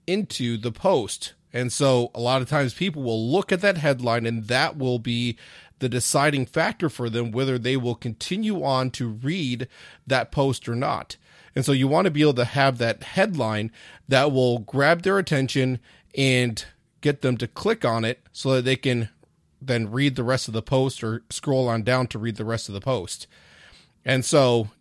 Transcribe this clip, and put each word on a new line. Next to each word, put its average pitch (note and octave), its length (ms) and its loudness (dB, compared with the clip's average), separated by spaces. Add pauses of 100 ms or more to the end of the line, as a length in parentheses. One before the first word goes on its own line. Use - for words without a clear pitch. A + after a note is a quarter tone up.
into C3+ 520 -2
the A#2 120 -4
post. C3+ 640 -2 (180)
And B2 220 -4
so B2+ 420 2
a A#2 60 -8
lot B2+ 220 2
of A#2+ 60 -8
times C#3+ 260 0
people D#3 280 -4
will A2+ 280 0
look F3+ 200 0
at F#3 120 0
that F#3+ 160 2
headline, B2 480 0
and A2+ 220 -4
that C#3 280 0
will B2+ 220 0
be A#2+ 400 -4 (400)
the B2+ 100 -2
deciding C#3 560 2
factor E3 460 -2
for A#2+ 180 -6
them, A#2 240 -2
whether C3 260 0
they B2+ 200 0
will A#2+ 160 -2
continue F#3 680 -4
on C3 300 0
to A#2+ 160 -4
read B2 580 -4 (400)
that B2+ 240 0
post C3+ 380 0
or A#2 80 -4
not. C3+ 400 -4 (400)
And C3+ 80 0
so C#3+ 80 2
you C3+ 160 2
want E3 160 4
to F#3 60 2
be D3 100 0
able D3+ 140 6
to A#2+ 100 2
have C3+ 340 2
that A2+ 240 -2
headline A#2 680 -2 (340)
that C3+ 240 4
will B2+ 280 2
grab C#3+ 440 2
their G3 160 2
attention C3+ 640 0 (360)
and B2+ 480 2 (360)
get C#3+ 220 0
them B2+ 160 2
to A#2 100 -6
click - 360 -2
on A2+ 200 2
it A#2 160 -4 (100)
so C3 260 0
that B2+ 100 2
they C3 100 2
can A#2+ 320 0 (520)
then A#2+ 300 -2
read C3+ 260 0
the C3 60 -2
rest B2+ 260 -2
of A2 60 -8
the A2+ 80 -2
post C3 400 0
or A2+ 280 -4
scroll C3 360 0
on A2+ 160 0
down B2 260 0
to A2+ 100 -10
read A2 180 -6
the A2 80 -6
rest A2+ 240 -6
of G2+ 60 -10
the G2 60 -8
post. A2+ 460 -6 (760)
And B2+ 180 2
so B2 460 4 (120)